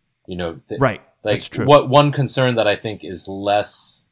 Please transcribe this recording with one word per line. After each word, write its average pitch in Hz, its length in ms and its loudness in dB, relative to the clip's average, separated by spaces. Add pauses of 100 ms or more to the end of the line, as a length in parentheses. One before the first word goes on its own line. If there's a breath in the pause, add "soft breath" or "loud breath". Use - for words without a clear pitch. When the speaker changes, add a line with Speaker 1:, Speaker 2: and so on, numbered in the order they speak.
(260)
Speaker 1:
you 92 100 -12
know, 87 320 -8
th-, 110 120 -6
Speaker 2:
Right. 123 220 -2 (220)
Speaker 1:
like, 104 120 0
Speaker 2:
That's - 120 -8
true. - 180 -6
Speaker 1:
what 143 220 6
one 143 240 4
concern 127 420 0
that 110 140 2
I 101 80 2
think 104 280 -10
is 85 240 -12
less, 101 840 -4